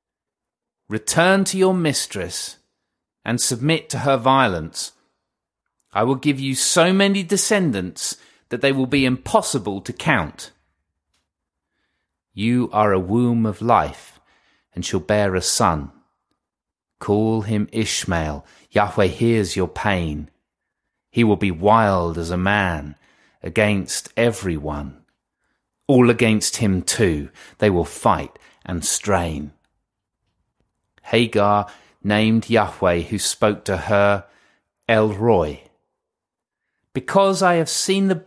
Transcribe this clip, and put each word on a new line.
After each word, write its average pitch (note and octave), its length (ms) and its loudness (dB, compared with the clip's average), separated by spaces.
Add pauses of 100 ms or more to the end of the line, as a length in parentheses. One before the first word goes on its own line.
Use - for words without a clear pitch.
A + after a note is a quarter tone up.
(880)
"Return F3 580 0
to F#3+ 120 -4
your F#3+ 160 4
mistress C3 840 -4 (680)
and A#2 140 -2
submit C3+ 500 -2
to B2+ 100 -6
her C3+ 180 2
violence. A#2 760 0 (1000)
I G2+ 100 0
will C3 120 0 (120)
give C3+ 140 0
you C3+ 140 -4
so F3 360 2
many G3 320 2
descendants E3 920 -2 (320)
that B2+ 100 -6
they C#3 140 2
will C3 140 0
be C3+ 180 2
impossible B2 760 -2
to - 120 -10
count." - 580 -4 (1800)
"You A#2 400 -2
are G#2+ 180 4
a F#2+ 80 2 (140)
womb A#2 320 2
of G#2 160 -6
life G2 580 0 (560)
and F2+ 100 -8
shall G2 140 -4
bear G2+ 360 0
a F2+ 60 0
son. D#2+ 500 0 (1080)
Call A2 440 0
him G#2 280 -2
Ishmael. E2 720 -4 (280)
Yahweh G#2 360 2
hears A2+ 480 0
your F2+ 140 -2
pain. D#2+ 600 -4 (840)
He A#2 120 2
will G#2 140 4
be G2 140 -2
wild F#2+ 640 2
as E2 140 -6
a F2+ 140 -2 (100)
man E2 400 -4 (460)
against G2+ 760 -2
everyone. D2+ 880 -4 (840)
All B2 220 6
against A2+ 480 0
him G2 240 0
too. D#2 480 -2 (300)
They G#2+ 100 2
will F2 160 2
fight - 520 -2 (280)
and F2 180 -6
strain." D#2+ 680 -4 (1500)
Hagar G#2 680 2 (340)
named A2 440 2
Yahweh F#2 540 2
who G2+ 160 -6
spoke - 440 -2
to F#2+ 140 -2 (120)
her G2+ 360 2 (640)
El A2 240 2
Roi. F#2+ 500 0 (1300)
"Because F#3+ 480 0
I F3 140 4
have E3 140 0
seen G3 380 0
the F#3 200 -2